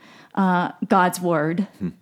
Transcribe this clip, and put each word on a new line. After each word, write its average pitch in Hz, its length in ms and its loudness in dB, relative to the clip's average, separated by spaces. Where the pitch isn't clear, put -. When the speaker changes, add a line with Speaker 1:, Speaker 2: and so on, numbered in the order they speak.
Speaker 1:
uh, 180 380 0
God's 180 320 2
word? 170 460 0
Speaker 2:
Hmm. 185 100 -6